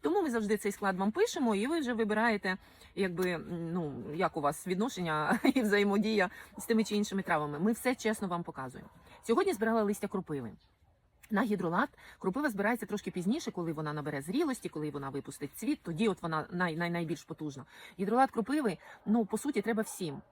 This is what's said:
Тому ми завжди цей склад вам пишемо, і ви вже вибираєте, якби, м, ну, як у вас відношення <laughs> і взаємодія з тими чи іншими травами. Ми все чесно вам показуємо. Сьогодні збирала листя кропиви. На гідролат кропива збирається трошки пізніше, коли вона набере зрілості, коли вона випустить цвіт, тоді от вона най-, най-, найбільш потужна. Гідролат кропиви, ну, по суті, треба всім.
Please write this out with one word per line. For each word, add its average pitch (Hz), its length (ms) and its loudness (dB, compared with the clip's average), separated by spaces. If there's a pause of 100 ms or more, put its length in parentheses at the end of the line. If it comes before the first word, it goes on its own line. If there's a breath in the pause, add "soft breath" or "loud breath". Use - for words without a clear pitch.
Тому 370 220 2
ми 311 80 2
завжди 220 260 2
цей 202 160 -2
склад 196 240 0
вам 196 160 2
пишемо, 330 420 2
і 202 120 2
ви 330 140 0
вже 247 120 0
вибираєте, 214 640 2 (380 loud breath)
якби, 180 360 2
м, 165 420 -4
ну, 165 200 0 (220)
як 175 220 0
у 165 40 -2
вас 143 260 0
відношення 180 760 0
<laughs> - 140 4
і 262 80 4 (240)
взаємодія 202 440 2 (280 loud breath)
з - 60 -12
тими 220 200 4
чи 208 120 -2
іншими 196 260 0
травами. 151 360 0
Ми 202 140 2
все 247 220 0
чесно 214 340 -2
вам 170 140 -2
показуємо. - 480 -10 (320 loud breath)
Сьогодні 349 300 2
збирала 220 300 2
листя 202 260 0
кропиви. 143 420 -4 (800)
На 208 120 4
гідролат 202 460 2 (300 loud breath)
кропива 254 320 0
збирається 208 360 2
трошки 202 240 -4
пізніше, 202 400 0
коли 170 220 -4
вона 151 200 -4
набере 147 300 -4
зрілості, 240 460 -2
коли 151 220 -4
вона 139 200 -6
випустить 143 460 -8
цвіт, 269 260 -2
тоді 175 260 0
от 185 140 -2
вона 160 280 -2
най-, 175 260 0
най-, 170 140 -2
найбільш 170 340 -4
потужна. 147 400 -8 (340 loud breath)
Гідролат 226 320 4
кропиви, 226 480 0 (280 loud breath)
ну, 220 180 4
по 208 140 -4
суті, 277 240 -2
треба 220 200 0
всім. 160 500 -6